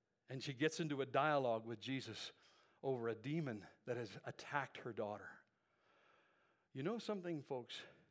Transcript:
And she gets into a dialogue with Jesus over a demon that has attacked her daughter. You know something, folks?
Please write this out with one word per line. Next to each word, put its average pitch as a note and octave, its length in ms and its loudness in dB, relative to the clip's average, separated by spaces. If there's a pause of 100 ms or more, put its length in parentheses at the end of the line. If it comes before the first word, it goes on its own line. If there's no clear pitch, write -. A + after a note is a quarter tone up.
(300)
And C3 100 -4
she C#3+ 120 -2
gets D3+ 260 2
into D3 240 2
a C3+ 40 0
dialogue C3 600 6
with A#2 140 -4
Jesus A#2 500 -4 (540)
over B2 240 2
a A2 80 2
demon B2+ 460 0 (260)
that B2 80 0
has A#2 140 -4 (140)
attacked - 600 -2
her A#2+ 80 -4
daughter. G#2 340 -2 (1500)
You C3+ 80 -4
know G#3+ 160 0
something, F3 500 -2
folks? B2 280 -4 (340)